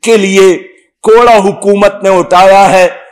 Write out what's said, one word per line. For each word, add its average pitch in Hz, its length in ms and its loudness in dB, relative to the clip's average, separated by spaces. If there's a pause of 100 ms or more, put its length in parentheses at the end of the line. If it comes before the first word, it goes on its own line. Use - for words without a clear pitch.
के 226 120 0
लिए 190 380 0 (480)
कोड़ा 233 340 2
हुकूमत 202 680 -2
ने 196 60 0
उठाया 190 560 2
है 180 340 -2 (120)